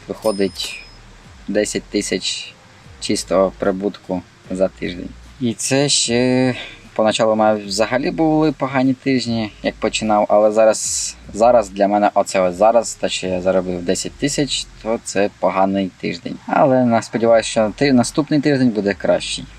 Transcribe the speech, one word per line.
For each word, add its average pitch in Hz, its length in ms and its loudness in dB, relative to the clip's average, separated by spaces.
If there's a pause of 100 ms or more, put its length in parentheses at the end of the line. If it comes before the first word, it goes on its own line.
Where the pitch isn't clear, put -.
виходить 98 720 -4 (680)
десять 104 340 -2
тисяч - 720 -6 (460)
чистого 95 580 0
прибутку 95 640 -4 (280)
за 92 180 0
тиждень. 90 400 -10 (320)
І 120 140 -2
це 139 340 0
ще 127 680 0 (400)
поначалу 110 380 2
у 107 40 2
мене 107 280 2
взагалі 110 460 -2
були 156 420 2
погані 135 420 0
тижні, 117 580 -2 (100)
як 110 120 -4
починав, 107 540 0
але 107 240 4
зараз, - 640 0 (160)
зараз 110 380 4
для 98 180 2
мене 104 260 2
оце 98 260 0
ось 90 160 0
зараз, 110 380 2
те, 95 140 -4
що - 180 -6
я 92 140 -4
заробив 90 420 0
десять 92 300 -4
тисяч, - 540 -4 (160)
то 113 220 -4
це 98 260 0 (100)
поганий 95 500 0 (100)
тиждень. - 360 -8 (100)
Але 131 380 4
на-, 113 180 2
сподіваюся, 117 460 2
що 107 280 0
ти-, 139 160 2
наступний 143 480 2
тиждень 131 300 2
буде 101 240 0
кращий. - 500 -2 (140)